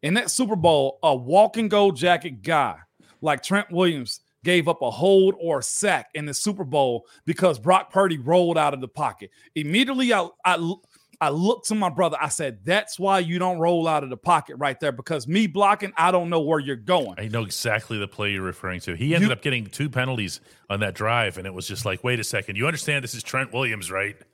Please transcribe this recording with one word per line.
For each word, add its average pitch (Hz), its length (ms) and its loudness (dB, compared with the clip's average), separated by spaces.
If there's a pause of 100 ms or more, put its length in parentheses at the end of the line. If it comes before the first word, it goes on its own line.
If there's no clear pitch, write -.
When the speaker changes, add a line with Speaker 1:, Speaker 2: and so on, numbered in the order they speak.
Speaker 1:
In 156 140 0
that 233 160 0
Super 220 260 0
Bowl, 156 460 4
a 151 120 4
walk 180 440 4
and 220 120 0
go 202 200 4
jacket 165 500 0
guy 127 380 0 (420)
like 147 220 -2
Trent 202 280 -2
Williams 170 500 0 (240)
gave 170 240 4
up 165 120 -2
a 123 120 -2
hold 190 480 6
or 165 180 -2
a 123 40 -4
sack 175 520 -2
in 151 100 -8
the 147 80 -8
Super 196 300 -4
Bowl 131 440 0 (180)
because 165 340 2
Brock 175 320 2
Purdy 190 260 2
rolled 165 400 2
out 147 180 2
of 131 60 -10
the 131 60 -8
pocket. 120 440 -6 (260)
Immediately, 240 560 0
I, 180 160 0 (160)
I, 170 300 2 (460)
I 151 100 2
looked 175 380 0
to 220 60 0
my 208 140 0
brother. 156 320 0
I 147 80 -2
said, 131 340 -6
"That's 180 340 -2
why 190 220 2
you 175 220 -2
don't 185 180 -2
roll 165 300 2
out 151 160 0
of 131 60 -10
the 123 60 -8
pocket 160 400 2
right 135 220 -2
there, 147 140 -2
because 123 340 -6
me 196 220 2
blocking, 196 480 2
I 180 160 4
don't 175 180 2
know 170 120 2
where 156 180 2
you're 135 160 -6
going." 117 420 0
Speaker 2:
I 104 80 -6
know 113 160 -4
exactly 107 560 -4
the 101 80 -4
play 104 240 -4
you're 98 120 -2
referring 92 380 -6
to. 90 140 -8
He 139 220 0
ended 208 140 4
Speaker 1:
You - 20 0
Speaker 2:
up 196 100 -6
getting 123 240 -2
two 143 240 -4
penalties 123 500 -4 (300)
on 101 100 -2
that 98 140 -2
drive, 107 440 0
and 95 80 -10
it 95 80 -10
was 90 120 -10
just - 180 -8
like, 95 200 -4
"Wait 123 160 0
a 101 40 -6
second. 101 300 -6
You 113 120 -2
understand 151 360 -4
this 113 120 -10
is 110 100 -12
Trent 131 280 -4
Williams, 110 380 -4
right?" 101 260 -4 (180)